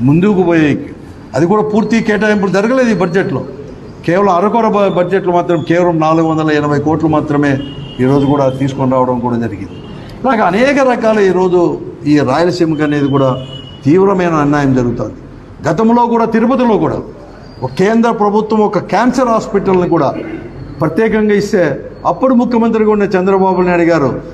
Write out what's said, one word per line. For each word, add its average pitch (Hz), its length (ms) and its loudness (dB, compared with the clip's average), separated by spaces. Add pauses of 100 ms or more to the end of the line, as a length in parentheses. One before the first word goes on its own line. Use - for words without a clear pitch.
ముందుకు 185 400 4
పోయే, 156 220 2 (640)
అది 147 180 2
కూడా 214 180 2
పూర్తి 214 380 0
కేటాయింపులు 208 500 0
జరగలేదు 233 360 2
ఈ 165 80 -4
బడ్జెట్లో. 175 380 -2 (640)
కేవలం 196 320 2
అరకొర 214 380 2
బ-, 196 220 2
బడ్జెట్లో 180 400 0
మాత్రం 170 220 0 (100)
కేవలం 175 260 2 (100)
నాలుగు 160 260 2
వందల 156 180 0 (100)
ఎనభై 147 260 0
కోట్లు 156 300 0
మాత్రమే 143 360 0 (520)
ఈరోజు 139 280 2
కూడా 143 140 2 (140)
తీసుకొని 131 360 -2
రావడం 127 300 2
కూడా 120 180 -2
జరిగింది. 95 320 -8 (460)
ఇలాగ 233 200 0 (100)
అనేక 254 260 2 (140)
రకాల 220 260 0 (140)
ఈరోజు 180 280 2 (520)
ఈ 151 40 6 (140)
రాయలసీమకు 160 580 0
అనేది 143 280 0
కూడా 135 140 2 (560)
తీవ్రమైన 180 480 2 (120)
అన్యాయం 143 340 2
జరుగుతుంది. 107 380 -4 (500)
గతంలో 226 360 2 (100)
కూడా 226 120 2 (100)
తిరుపతిలో 233 480 2
కూడా 127 140 -2 (680)
ఒక 127 40 -8 (120)
కేంద్ర 226 280 2 (120)
ప్రభుత్వం 214 460 0
ఒక 175 120 -2 (140)
క్యాన్సర్ 247 400 2
హాస్పిటల్ని 185 600 0
కూడా 147 160 2 (720)
ప్రత్యేకంగా 214 600 2
ఇస్తే 202 220 0 (480)
అప్పుడు 254 300 0
ముఖ్యమంత్రిగా 226 540 2
ఉన్న 202 100 0 (100)
చంద్రబాబు 185 520 2
నాయుడు 175 240 2
గారు 143 180 2 (240)